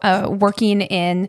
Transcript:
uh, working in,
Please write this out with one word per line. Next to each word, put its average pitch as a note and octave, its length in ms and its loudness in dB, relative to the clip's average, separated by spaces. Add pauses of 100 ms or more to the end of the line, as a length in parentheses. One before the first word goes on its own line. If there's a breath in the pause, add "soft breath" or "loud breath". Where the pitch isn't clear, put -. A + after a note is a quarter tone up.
uh, G3 260 2
working G3+ 520 0
in, F3+ 480 -2